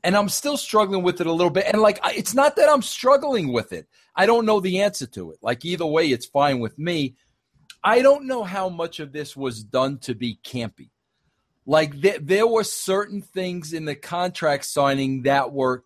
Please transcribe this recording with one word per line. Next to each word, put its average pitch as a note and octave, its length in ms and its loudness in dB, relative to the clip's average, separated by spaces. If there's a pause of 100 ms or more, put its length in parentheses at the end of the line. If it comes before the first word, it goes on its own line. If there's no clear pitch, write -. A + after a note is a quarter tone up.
And F3+ 120 2
I'm G#3 120 2
still C#4+ 280 -4
struggling G3 460 0
with F3+ 180 0
it E3+ 60 -2
a E3 60 0
little F3 180 2
bit. F#3+ 160 0
And, G#3+ 140 2
like, G#3 240 4
I, - 80 0
it's - 220 -6
not C#4 220 4
that D#4 120 6
I'm C#4+ 140 4
struggling C4 680 0
with A#2 200 -2
it. E2 160 -12 (260)
I F#3 100 2
don't A#3 220 4
know G#3+ 140 4
the F#3 220 0
answer G3+ 260 -2
to E2+ 240 -12
it. D#2+ 100 -20
Like, A#2+ 220 -4
either E3+ 200 -4
way, D#3+ 220 2
it's B2 180 0
fine C#3 360 2
with A2 180 -6
me. D3+ 380 -4 (640)
I A#3 200 4
don't C#4 240 6
know B3 180 -4
how F#3+ 240 -4
much E3+ 320 -8
of C#3+ 120 -12
this D3 240 -10
was B2 280 -6
done C3 360 0
to B2+ 140 -6
be A2+ 300 -8
campy. A#2 460 -10 (760)
Like, D3 340 2
th-, F3 220 2
there F#3+ 240 2
were A3+ 160 2
certain G3+ 580 -4
things F3+ 520 -8
in D#3+ 120 -8
the D3 120 -6
contract F3 720 -2
signing C3+ 560 0
that C3+ 300 2
were B2+ 340 0